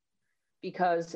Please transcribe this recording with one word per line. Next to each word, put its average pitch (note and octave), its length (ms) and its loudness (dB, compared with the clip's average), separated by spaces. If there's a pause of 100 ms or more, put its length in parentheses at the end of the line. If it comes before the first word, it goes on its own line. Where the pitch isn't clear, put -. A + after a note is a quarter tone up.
(600)
because F3 540 0